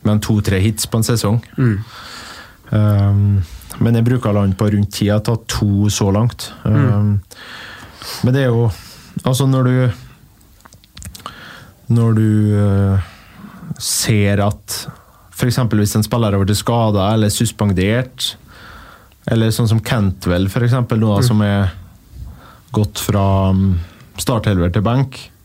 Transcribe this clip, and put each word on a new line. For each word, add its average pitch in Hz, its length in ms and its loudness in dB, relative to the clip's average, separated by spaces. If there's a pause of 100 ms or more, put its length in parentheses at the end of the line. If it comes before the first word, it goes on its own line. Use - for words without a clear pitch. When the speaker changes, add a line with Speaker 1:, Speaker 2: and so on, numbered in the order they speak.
Speaker 1:
med 107 80 2
en 107 80 2
to-tre 98 400 0
hits 107 260 0
på 113 140 0
en 113 80 0
sesong. 117 320 0 (160)
Speaker 2:
Mm. 120 180 2 (1000)
Speaker 1:
Ehm, 101 500 4 (540)
men 117 180 2
jeg 113 60 2
bruker 120 260 0
å 101 60 2
lande 98 240 2
på 107 100 2
rundt 101 220 0
ti, - 160 -2
jeg 104 80 2
har 104 80 -2
tatt 117 240 -2
to 101 400 0
så 101 240 0
langt. 110 380 -2 (180)
Speaker 2:
Mm. 110 80 2
Speaker 1:
Ehm, 104 360 2 (1080)
men 127 140 2
det 139 80 2
er 123 80 2
jo, 117 160 2 (560)
altså, 131 240 0
når 131 160 2
du, 127 120 2 (2250)
når 117 220 4
du, 110 120 2 (320)
eh, 98 500 2 (680)
ser 101 640 0
at - 300 -6 (600)
for 123 160 -2
eksempel 110 320 0
hvis 104 160 0
en 107 80 2
spiller 117 260 0
har 98 120 2
vært 104 120 0
skadet 110 480 0 (100)
eller 107 180 2
suspendert, 107 1000 -2 (960)
eller 113 200 2
sånn 113 180 0
som 110 140 2
Cantwell 95 680 0
for 120 100 -2
eksempel, 120 380 0
nå 110 140 2
da, 101 80 2
Speaker 2:
Mm. 123 40 2
Speaker 1:
som 107 160 2
er 101 300 0 (1000)
gått 104 260 -2
fra, 98 540 2
mm, 95 260 2 (400)
starthelver 95 540 0
til 107 100 0
benk 131 480 -2 (140)